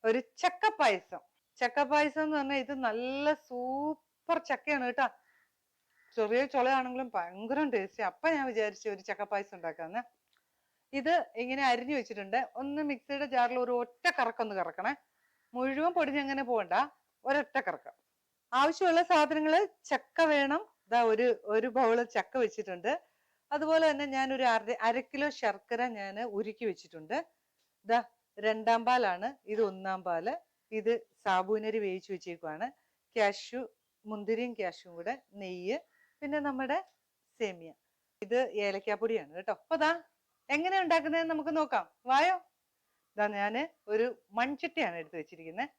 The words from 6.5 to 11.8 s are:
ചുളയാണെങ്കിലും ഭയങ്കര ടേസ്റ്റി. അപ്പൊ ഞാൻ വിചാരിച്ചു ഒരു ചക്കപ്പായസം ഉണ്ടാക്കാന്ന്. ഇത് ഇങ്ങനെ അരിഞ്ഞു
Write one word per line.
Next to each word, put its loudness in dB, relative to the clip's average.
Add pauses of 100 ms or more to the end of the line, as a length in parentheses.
ചുളയാണെങ്കിലും 2
ഭയങ്കര -4 (140)
ടേസ്റ്റി. -2
അപ്പൊ -4
ഞാൻ -2
വിചാരിച്ചു -2
ഒരു -10
ചക്കപ്പായസം -4
ഉണ്ടാക്കാന്ന്. -8 (1000)
ഇത് 2 (300)
ഇങ്ങനെ -2
അരിഞ്ഞു 0